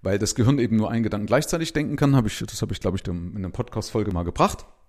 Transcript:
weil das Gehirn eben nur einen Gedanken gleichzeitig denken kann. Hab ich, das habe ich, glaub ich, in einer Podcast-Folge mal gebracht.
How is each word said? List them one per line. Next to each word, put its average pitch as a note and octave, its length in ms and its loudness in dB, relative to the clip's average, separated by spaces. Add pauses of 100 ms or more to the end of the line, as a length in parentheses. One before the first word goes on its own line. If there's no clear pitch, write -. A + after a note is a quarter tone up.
weil F#2+ 160 0
das G#2 180 0
Gehirn C3 220 4
eben A2+ 200 2
nur G#2+ 120 2
einen A#2 140 0
Gedanken G#2 240 -2
gleichzeitig D#3+ 460 0
denken D3+ 240 -2
kann. C#3 180 4
Hab B2 100 6
ich, - 140 -4
das - 220 -6
habe G#2 100 -2
ich, F#2+ 80 -6
glaub F#2+ 160 0
ich, F#2+ 120 -6
in F2 280 -6
einer F#2 140 -6
Podcast-Folge G#2+ 600 -4
mal E2+ 120 0
gebracht. - 420 0 (240)